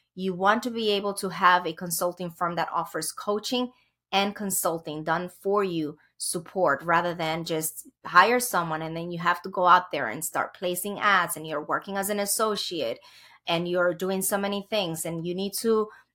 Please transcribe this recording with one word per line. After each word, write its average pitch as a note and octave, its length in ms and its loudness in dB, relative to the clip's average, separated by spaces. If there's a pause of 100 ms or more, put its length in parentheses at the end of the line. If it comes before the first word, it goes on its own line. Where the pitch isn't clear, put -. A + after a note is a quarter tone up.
(160)
you F#3 180 -2
want G3+ 300 2
to B3 80 -4
be A3+ 200 0
able G3+ 240 0
to G3+ 140 -6
have F3+ 380 4
a D#3+ 60 -4
consulting F3 580 -4
firm E3+ 240 -2
that E3 160 -2
offers D#3+ 400 -4
coaching B3 600 -2 (400)
and G3+ 240 2
consulting E3 680 -4
done E3+ 260 0
for G3+ 340 0
you E3 340 -2 (200)
support E3 680 0
rather E3+ 300 2
than E3 320 -2
just D#3+ 420 -4 (180)
hire G#3+ 360 6
someone E3 400 -2
and D#3+ 160 -6
then E3+ 120 -6
you F3 100 -6
have F3 220 0
to F#3+ 80 -8
go F#3+ 160 2
out F3+ 260 8
there C#3 180 0
and C#3+ 160 -8
start - 280 -4
placing F#3 460 -4
ads F3+ 380 2
and D#3 100 -10
you're D3+ 160 -4
working D#3+ 320 -4
as G3 140 -2
an G#3 100 0
associate G3 800 -2 (480)
and F3 220 0
you're F3+ 240 2
doing F#3+ 280 -2
so G3+ 160 0
many G3+ 320 -2
things F3 360 -2
and E3 200 -6
you F3 80 -4
need F#3+ 200 -4
to, A3 340 2 (280)